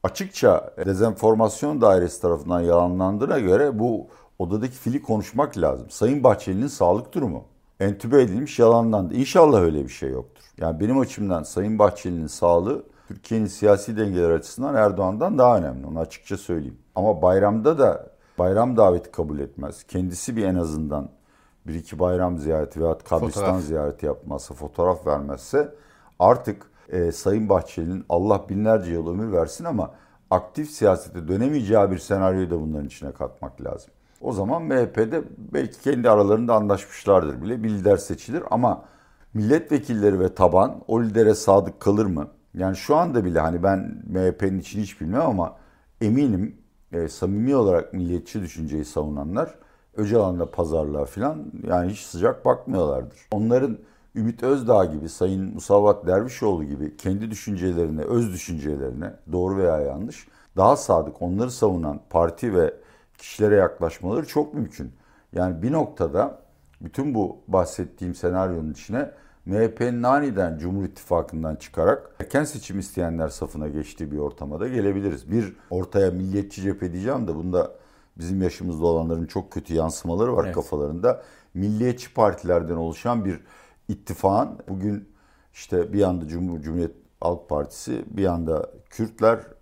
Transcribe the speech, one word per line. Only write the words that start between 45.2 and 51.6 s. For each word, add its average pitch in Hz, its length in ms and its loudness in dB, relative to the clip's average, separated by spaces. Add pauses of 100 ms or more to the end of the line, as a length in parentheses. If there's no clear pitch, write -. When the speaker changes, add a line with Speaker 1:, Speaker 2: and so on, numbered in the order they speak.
Speaker 1:
ama 101 340 -2 (460)
eminim, 113 540 0 (360)
e, 82 160 -4
samimi 104 480 -2
olarak 95 380 2
milliyetçi 90 480 -6
düşünceyi 78 440 -6
savunanlar 76 720 -6 (380)
Öcalan'la 101 580 0
pazarlığa 76 540 -2
falan 147 400 -6 (220)